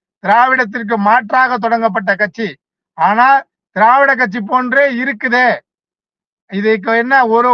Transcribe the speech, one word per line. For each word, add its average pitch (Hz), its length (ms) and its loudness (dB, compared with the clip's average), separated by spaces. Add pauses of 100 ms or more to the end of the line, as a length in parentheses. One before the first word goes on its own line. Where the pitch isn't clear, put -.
(240)
திராவிடத்திற்கு 233 760 0
மாற்றாக 240 600 0
தொடங்கப்பட்ட 220 580 -2
கட்சி, 202 340 -6 (480)
ஆனா 208 300 2 (480)
திராவிட 254 400 4
கட்சி 233 260 -4
போன்றே 254 440 0 (100)
இருக்குதே, 247 520 -2 (1040)
இதுக்கு 208 460 -2
என்ன 247 180 0 (120)
ஒரு, 240 260 2